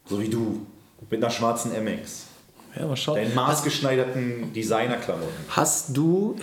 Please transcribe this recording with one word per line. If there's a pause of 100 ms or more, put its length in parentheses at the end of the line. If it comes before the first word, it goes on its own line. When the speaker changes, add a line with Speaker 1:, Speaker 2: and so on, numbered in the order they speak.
Speaker 1:
So
wie
du. (440)
Mit
einer
schwarzen
M
X. (540)
Speaker 2:
Ja,
mal
schauen.
Speaker 1:
Deinen
maßgeschneiderten
Designerklamotten. (220)
Speaker 2:
Hast
du,